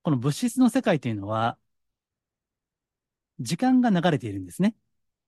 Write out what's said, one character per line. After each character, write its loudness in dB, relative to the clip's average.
こ -2
の 2
物 -2
質 -4
の 6
世 0
界 2
と -6
い -2
う -4
の -8
は、 -2
時 -6
間 4
が 4
流 2
れ 2
て -8
い -6
る -6
ん -8
で -16
す -4
ね。 0